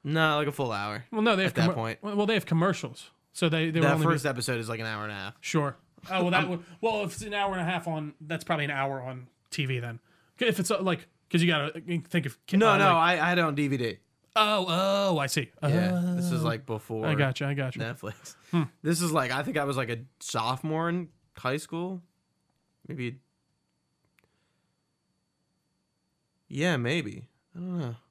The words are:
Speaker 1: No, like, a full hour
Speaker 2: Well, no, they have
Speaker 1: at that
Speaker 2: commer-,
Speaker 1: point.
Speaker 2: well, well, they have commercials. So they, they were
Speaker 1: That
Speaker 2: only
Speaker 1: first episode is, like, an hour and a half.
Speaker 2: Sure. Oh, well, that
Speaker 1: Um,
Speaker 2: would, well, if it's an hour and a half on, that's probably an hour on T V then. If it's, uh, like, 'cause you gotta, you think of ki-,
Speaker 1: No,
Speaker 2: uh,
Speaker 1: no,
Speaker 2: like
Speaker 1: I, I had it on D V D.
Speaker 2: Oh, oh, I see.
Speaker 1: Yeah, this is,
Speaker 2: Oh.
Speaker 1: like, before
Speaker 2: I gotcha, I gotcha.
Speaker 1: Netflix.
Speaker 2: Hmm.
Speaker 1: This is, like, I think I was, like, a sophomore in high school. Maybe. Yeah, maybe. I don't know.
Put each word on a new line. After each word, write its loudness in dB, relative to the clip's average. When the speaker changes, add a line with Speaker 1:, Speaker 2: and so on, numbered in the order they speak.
Speaker 1:
No, 2
like, 0
a -2
full -2
hour -4
Speaker 2:
Well, -2
no, 4
they 2
have 0
Speaker 1:
at -4
that 4
Speaker 2:
commer-, -4
Speaker 1:
point. -4
Speaker 2:
well, -6
well, 2
they 2
have 0
commercials. 0
So 0
they, 2
they 0
were 6
Speaker 1:
That 6
Speaker 2:
only 4
Speaker 1:
first 2
episode -2
is, -6
like, -6
an -6
hour -4
and -6
a -8
half. -10
Speaker 2:
Sure. -2
Oh, 2
well, 2
that 4
Speaker 1:
Um, -4
Speaker 2:
would, -4
well, 0
if -6
it's -12
an -8
hour 0
and -4
a -2
half -2
on, -6
that's -8
probably 0
an -4
hour -2
on -12
T -4
V -2
then. -10
If 2
it's, -2
uh, 0
like, -2
'cause 4
you 4
gotta, 0
you -2
think -2
of -8
ki-, 0
Speaker 1:
No, 8
Speaker 2:
uh, 6
Speaker 1:
no, 6
Speaker 2:
like 8
Speaker 1:
I, 6
I 2
had 2
it 4
on 2
D 0
V 0
D. -2
Speaker 2:
Oh, 4
oh, 2
I 0
see. -2
Speaker 1:
Yeah, 2
this 0
is, 0
Speaker 2:
Oh. 2
Speaker 1:
like, -2
before -4
Speaker 2:
I 2
gotcha, 0
I -2
gotcha. -4
Speaker 1:
Netflix. -10
Speaker 2:
Hmm. 2
Speaker 1:
This 0
is, 0
like, 0
I -2
think -4
I 0
was, -2
like, -2
a -4
sophomore -2
in -4
high -2
school. -8
Maybe. -8
Yeah, 0
maybe. -2
I -14
don't -6
know. -6